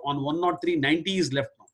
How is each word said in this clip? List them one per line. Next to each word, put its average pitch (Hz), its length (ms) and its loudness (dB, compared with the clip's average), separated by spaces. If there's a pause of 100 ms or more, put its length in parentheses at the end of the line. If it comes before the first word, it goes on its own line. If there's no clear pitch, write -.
on 143 180 -2
one 151 160 -2
not 175 220 0
three, 170 160 0
ninety 165 400 2
is 143 160 0
left 135 160 0 (100)
now. - 140 -20